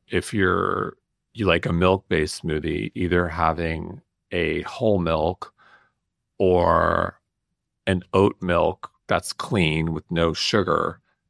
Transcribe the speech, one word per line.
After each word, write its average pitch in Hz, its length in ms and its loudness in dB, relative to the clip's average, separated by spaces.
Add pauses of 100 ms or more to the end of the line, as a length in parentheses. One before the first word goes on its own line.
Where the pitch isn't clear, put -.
if - 260 -4
you're, 92 600 -2 (360)
you 110 140 -4
like 87 200 2
a 85 60 0
milk-based 87 720 0
smoothie, 78 500 -4
either 87 340 0
having 82 760 -2 (300)
a 80 300 -2
whole 107 360 0
milk 82 560 -2 (840)
or 85 840 2 (640)
an 92 160 0 (100)
oat 98 280 4
milk 85 500 -2 (160)
that's - 260 -2
clean 80 600 -2
with 78 180 -8
no 85 220 2
sugar 82 680 -2 (300)